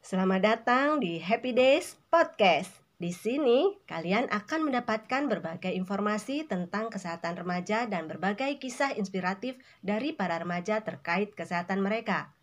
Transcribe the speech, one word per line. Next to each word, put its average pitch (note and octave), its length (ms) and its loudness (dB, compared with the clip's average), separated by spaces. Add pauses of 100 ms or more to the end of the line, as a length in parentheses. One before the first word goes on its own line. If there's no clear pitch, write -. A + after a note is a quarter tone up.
selamat F#3+ 400 2
datang B3 560 2
di E3+ 240 -2
Happy A3+ 320 0
Days C4+ 400 4 (160)
Podcast. G#3 720 4 (160)
Di F3 160 -4
sini, C#4 720 2
kalian F3 400 0
akan D#4 400 -2
mendapatkan A#3+ 560 -2
berbagai F3+ 480 -4
informasi G#3 720 -2
tentang G#3 480 -4
kesehatan F3 480 -6
remaja F3+ 480 -2
dan E3 240 -4
berbagai G#3 480 -2
kisah C4 400 -2
inspiratif G3 560 -4 (240)
dari A3 320 -2
para E3+ 320 -2
remaja F3 400 -2
terkait F3 480 -2
kesehatan F3+ 480 -4
mereka. G3 640 -2